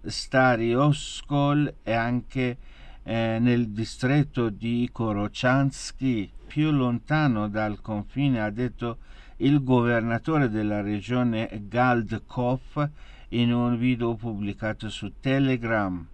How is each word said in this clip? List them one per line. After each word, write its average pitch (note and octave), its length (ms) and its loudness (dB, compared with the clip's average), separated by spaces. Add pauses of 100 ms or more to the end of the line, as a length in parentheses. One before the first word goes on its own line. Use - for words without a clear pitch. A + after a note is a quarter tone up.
Stary A#2+ 640 2
Oskol C#3+ 1080 2
e A2 120 -2
anche, B2 640 -2 (460)
eh, A2+ 360 0
nel A#2+ 300 4
distretto B2 800 0
di A#2 420 -2
Korochanski, B2+ 1400 0 (160)
più D3+ 260 0
lontano B2 760 2
dal G#2+ 340 -2
confine, A#2 600 0
ha G#2+ 100 0
detto A#2 480 -4 (380)
il C#3 260 4
governatore A#2+ 840 2
della G#2 320 0
regione A2+ 680 -2 (180)
Galdkov B2 1200 0 (400)
in A#2+ 220 2
un A#2+ 260 2
video A#2+ 380 2
pubblicato G#2+ 760 -6
su G2+ 300 -8
Telegram. A2+ 960 0